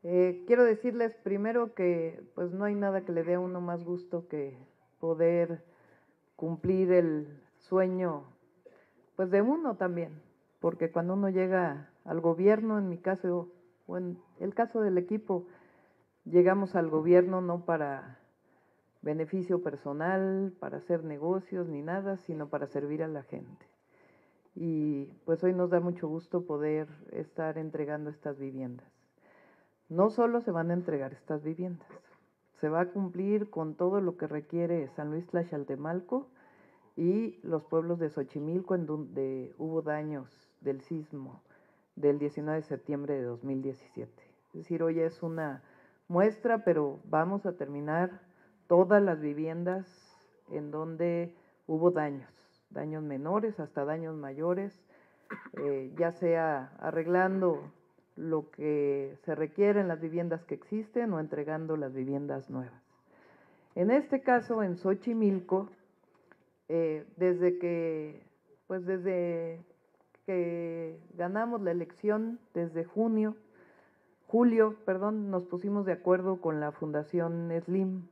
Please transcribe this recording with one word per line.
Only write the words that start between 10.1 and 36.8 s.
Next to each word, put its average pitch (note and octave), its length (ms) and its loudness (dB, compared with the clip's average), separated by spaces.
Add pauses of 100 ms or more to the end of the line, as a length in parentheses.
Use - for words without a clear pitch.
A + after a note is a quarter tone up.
porque E3 320 0
cuando F3 240 0
uno G3 140 2
llega F#3 600 0 (160)
al D#3+ 160 -2
gobierno, G#3 560 4
en G3 100 0
mi F3 120 -4
caso, F3 520 -2 (360)
o F3+ 100 -6
en F3+ 220 -6 (200)
el G3+ 140 -4
caso A#3 280 0
del F#3+ 180 4
equipo, F3+ 480 -2 (800)
llegamos F#3 500 6
al E3 160 2
gobierno F3+ 500 6
no F3 240 -4
para C#3 540 -2 (840)
beneficio F3 600 0
personal, F#3 960 -2
para - 180 -8
hacer E3+ 260 -2
negocios F3 640 -2
ni D3 140 -6
nada, F#3+ 360 -4
sino D#3 320 -8
para C#3+ 180 -4
servir D3 340 -4
a D#3+ 60 -4
la D3 160 -8
gente. - 420 -16 (880)
Y, D3+ 520 -2 (200)
pues, E3 180 2
hoy F3+ 100 4
nos F3+ 180 2
da F3 80 4
mucho F3 280 -2
gusto E3+ 380 -4
poder D3+ 420 -2 (240)
estar D#3 460 -6
entregando D3+ 540 -6
estas D3 260 -8
viviendas. C3 480 -10 (1040)
No F#3 220 4
solo A#3+ 280 2
se A#3 120 -2
van E3+ 180 0
a F3 60 2
entregar C#3+ 380 -4
estas D3+ 280 -6
viviendas, E3+ 480 -8 (720)
se D3+ 100 -2
va E3 120 2
a F3+ 100 0
cumplir G3 580 -2
con D#3 240 -4
todo F#3 280 2
lo F3 160 -2
que D#3+ 100 -4
requiere E3 600 -2
San D3+ 200 -8
Luis E3 160 -4
Tlaxcaltemalco E3+ 1040 -4 (680)